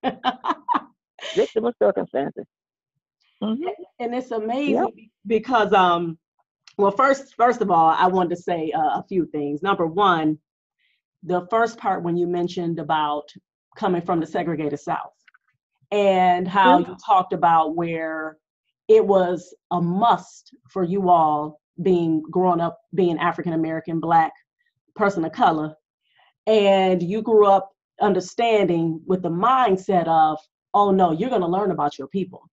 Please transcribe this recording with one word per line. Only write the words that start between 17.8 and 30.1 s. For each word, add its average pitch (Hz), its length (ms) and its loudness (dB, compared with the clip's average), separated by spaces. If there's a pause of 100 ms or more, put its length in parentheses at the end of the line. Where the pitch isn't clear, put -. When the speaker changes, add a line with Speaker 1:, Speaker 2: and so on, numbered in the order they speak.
Speaker 2:
it 220 160 6
was 185 500 0 (160)
a 180 100 -2
must 180 720 -2 (160)
for 190 140 -4
you 185 240 -2
all 151 520 2 (220)
being, 170 480 0
growing 180 300 0
up, 170 180 -4 (160)
being 175 240 0
African 165 360 -4
American, 160 460 -4
Black, 165 320 2 (640)
person 190 300 -2
of 165 80 -8
color, 160 420 0 (720)
and 196 560 2
you 202 200 -4
grew 214 240 4
up 196 240 2 (300)
understanding 185 1080 0
with 185 160 -2
the 170 80 -4
mindset 190 800 0
of, 160 300 2 (360)